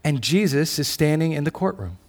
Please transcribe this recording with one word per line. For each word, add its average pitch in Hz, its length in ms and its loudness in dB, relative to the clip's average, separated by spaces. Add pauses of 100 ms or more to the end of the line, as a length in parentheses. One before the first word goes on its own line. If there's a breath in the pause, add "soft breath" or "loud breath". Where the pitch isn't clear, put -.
And 143 180 0
Jesus 156 560 2
is 143 80 -2
standing 156 460 0
in 147 100 -2
the 156 80 -2
courtroom. 190 480 -6 (100)